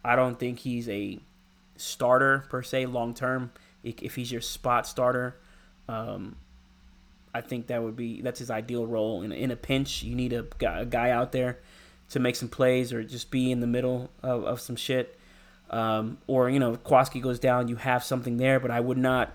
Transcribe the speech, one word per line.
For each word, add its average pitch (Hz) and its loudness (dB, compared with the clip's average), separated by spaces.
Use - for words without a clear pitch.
I 120 6
don't 127 2
think 123 -4
he's 120 -4
a 101 -6
starter 135 4
per 127 -4
se 131 -2
long 120 -2
term. 127 -2
I-, 117 -6
if - -10
he's 123 -6
your 117 -4
spot 123 0
starter, 123 0
um, 110 -8
I 120 -4
think 120 -6
that 120 -2
would 113 -6
be, 117 -6
that's 120 -4
his 123 -10
ideal 117 -2
role. 110 -2
In, 104 -6
in 113 -2
a 120 -4
pinch, 135 -2
you 120 -6
need 123 -2
a 117 -2
gu-, - -4
a 92 -2
guy 123 2
out 123 0
there 123 -2
to 135 0
make 127 2
some 120 -6
plays 127 4
or 113 -4
just 117 -10
be 127 2
in 120 0
the 120 0
middle 123 0
of, 123 -2
of 120 -2
some 120 -8
shit. - -2
Um, 110 0
or, 127 4
you 139 4
know, 120 2
if - -12
Kwaski - 4
goes 123 -2
down, 123 4
you 120 -2
have 123 0
something 123 -2
there, 131 4
but 123 -2
I 120 2
would 127 0
not 127 2